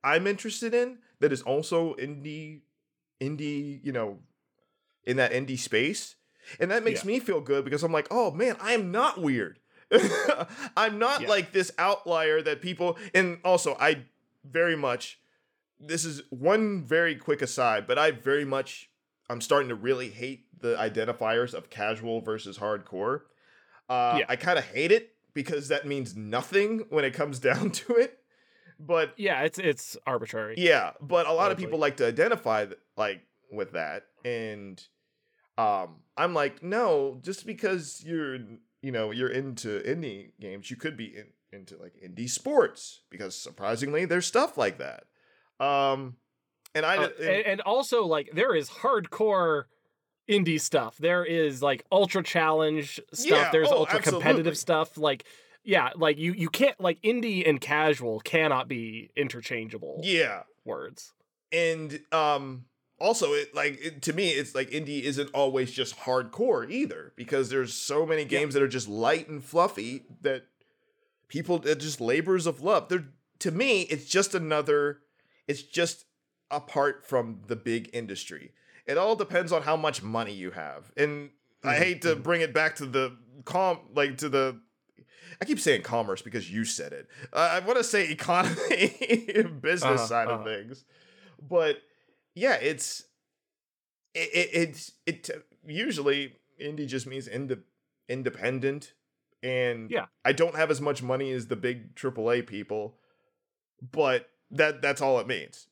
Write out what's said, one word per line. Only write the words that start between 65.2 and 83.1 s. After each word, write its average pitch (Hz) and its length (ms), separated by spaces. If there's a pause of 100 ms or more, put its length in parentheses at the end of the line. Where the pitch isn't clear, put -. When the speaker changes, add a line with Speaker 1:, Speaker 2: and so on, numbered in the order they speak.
Speaker 1:
always 131 400
just 127 280
hardcore 127 720
either, 87 460
because 131 320
there's 127 240
so 147 320
many 156 180
Speaker 2:
Yeah. 139 60
Speaker 1:
games 143 260
that 139 80
are 139 60
just 120 200
light 123 400
and 147 140
fluffy 135 640 (180)
that 135 240 (840)
people, 165 320
that 147 200
just 147 200
labors 160 460
of 139 140
love. 175 280
They're, 180 180 (320)
to 190 140
me, 208 300
it's 151 240
just 190 280
another, 151 640 (480)
it's 143 160
just - 440 (440)
apart 143 560
from 113 400
the 120 100
big 113 360
industry. 95 600 (320)
It 139 140
all 208 160
depends 180 380
on 160 100
how 151 140
much 156 260
money 110 300
you 92 200
have. 73 440
And 147 340 (320)
I 143 120
Speaker 2:
Mm-hmm, 151 80
Speaker 1:
hate 180 200
to 165 120
Speaker 2:
mm-hmm. 139 80
Speaker 1:
bring 165 180
it 156 140
back 156 220
to 143 100
the 127 300 (280)